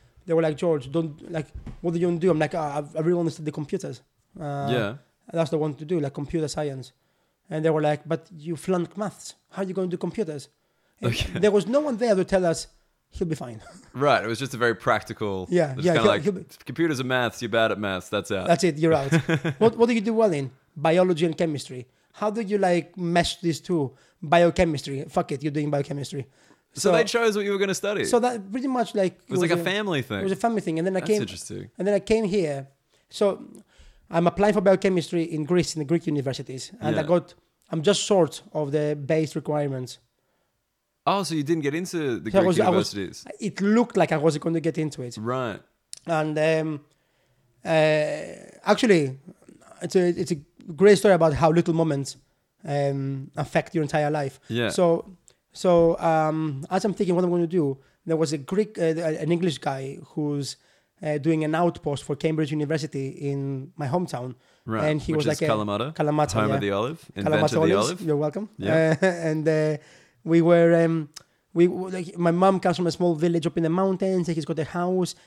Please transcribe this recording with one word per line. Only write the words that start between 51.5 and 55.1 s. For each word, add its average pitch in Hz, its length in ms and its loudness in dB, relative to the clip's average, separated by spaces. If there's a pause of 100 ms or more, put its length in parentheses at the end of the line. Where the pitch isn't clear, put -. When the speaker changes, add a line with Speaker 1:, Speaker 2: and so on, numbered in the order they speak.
Speaker 1:
little 170 220 4
moments, 147 440 -2 (480)
um, 139 720 -4
affect 147 380 -4
your 160 80 0
entire 147 280 0
life. 143 360 -4
Speaker 2:
Yeah. 113 220 -2
Speaker 1:
So, 170 460 0 (360)